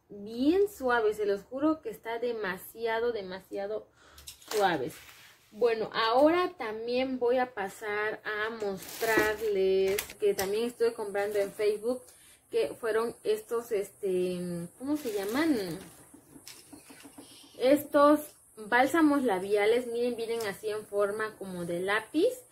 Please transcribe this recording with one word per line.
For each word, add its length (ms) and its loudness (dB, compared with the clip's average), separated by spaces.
bien 580 2
suaves. 480 0
Se 80 -2
los 180 0
juro 380 0
que 80 -12
está 300 -8
demasiado, 920 -2
demasiado 720 -6
suaves. 420 2
Bueno, 420 0
ahora 640 4
también 600 -4
voy 200 2
a 160 -2
pasar 720 -6
a 260 -4
mostrarles 1500 0
que 140 2
también 320 -2
estuve 260 0
comprando 460 -4
en 140 0
Facebook, 500 -2
que 300 0
fueron 440 -2
estos, 480 -2
este, 680 -2
¿cómo 180 -2
se 160 -4
llaman? 640 0
Estos 600 6
bálsamos 640 4
labiales, 640 2
miren, 300 -2
vienen 300 -4
así 220 -6
en 180 -4
forma 520 -2
como 260 -8
de 160 -4
lápiz. 520 0